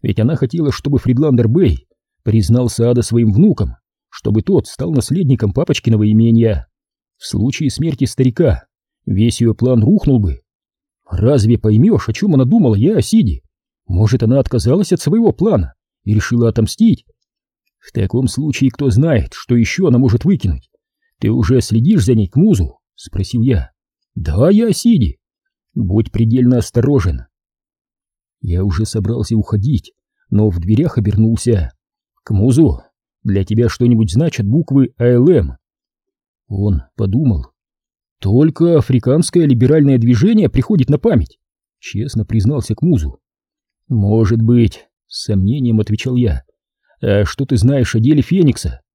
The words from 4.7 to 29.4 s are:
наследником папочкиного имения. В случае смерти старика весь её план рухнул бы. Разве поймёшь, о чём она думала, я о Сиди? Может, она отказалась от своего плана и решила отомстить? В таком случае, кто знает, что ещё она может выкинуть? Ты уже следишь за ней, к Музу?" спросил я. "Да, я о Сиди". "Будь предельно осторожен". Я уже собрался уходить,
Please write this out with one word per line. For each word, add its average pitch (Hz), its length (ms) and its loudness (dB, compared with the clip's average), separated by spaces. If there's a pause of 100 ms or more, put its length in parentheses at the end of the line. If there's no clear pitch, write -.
наследником 131 600 0
папочкиного 110 580 0
имения. 113 580 2 (480)
В - 100 -20
случае 135 440 -4
смерти 147 340 -4
старика 127 600 0 (400)
весь 110 340 0
её 117 140 2
план 123 280 2
рухнул 139 380 2
бы. 80 220 -4 (680)
Разве 113 480 2
поймёшь, 120 500 2
о 110 40 -6
чём 190 220 -2
она 131 100 2
думала, 135 320 2
я 170 220 0
о 120 40 0
Сиди? 160 400 0 (440)
Может, 104 360 0
она 123 180 2
отказалась 131 520 -2
от 165 80 -2
своего 208 320 0
плана 165 420 -2 (300)
и 107 100 0
решила 113 340 0
отомстить? 120 560 0 (720)
В - 140 -20
таком 117 340 -2
случае, 135 440 -2
кто 139 200 -2
знает, 131 420 0
что - 220 -4
ещё 123 320 0
она 127 120 4
может 120 260 0
выкинуть? 95 460 -2 (500)
Ты - 100 -2
уже 117 300 2
следишь 123 440 0
за 120 100 2
ней, 107 140 2
к - 80 -6
Музу?" 143 420 0 (160)
спросил - 480 -6
я. 113 280 0 (440)
"Да, 87 360 0
я 220 180 2
о 190 40 0
Сиди". - 460 0 (560)
"Будь 101 360 -2
предельно 120 480 0
осторожен". 110 680 -2 (1120)
Я 95 240 -4
уже 101 220 -2
собрался 110 500 -4
уходить, 107 560 -2 (380)